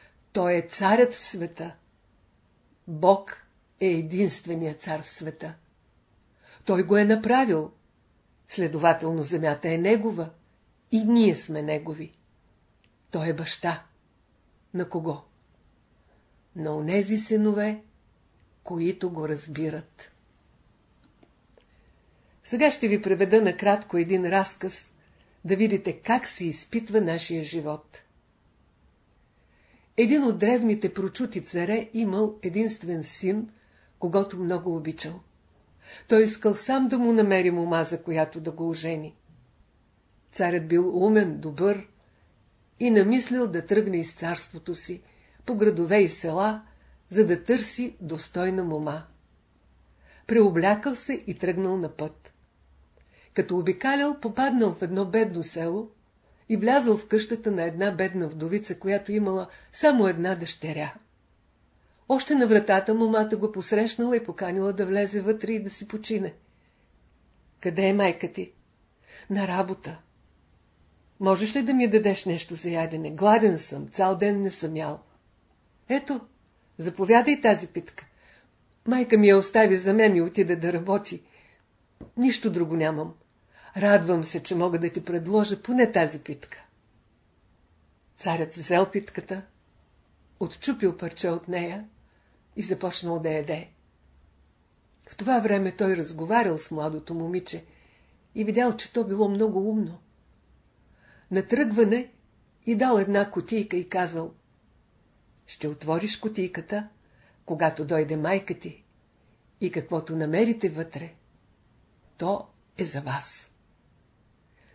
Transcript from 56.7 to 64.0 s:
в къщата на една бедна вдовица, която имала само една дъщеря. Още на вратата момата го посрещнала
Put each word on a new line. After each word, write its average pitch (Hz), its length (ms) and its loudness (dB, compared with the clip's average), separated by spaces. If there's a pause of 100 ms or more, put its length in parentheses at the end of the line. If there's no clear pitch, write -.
в - 120 -8
къщата 220 420 0
на 180 120 -2
една 170 280 -2
бедна 185 380 -2
вдовица, 165 500 -6
която 196 340 -2
имала 190 360 0 (240)
само 254 360 4
една 180 260 0
дъщеря. 156 600 -8 (1160)
Още 262 260 0
на 254 120 6
вратата 214 480 4
момата 220 420 2
го 214 160 -2
посрещнала 226 640 0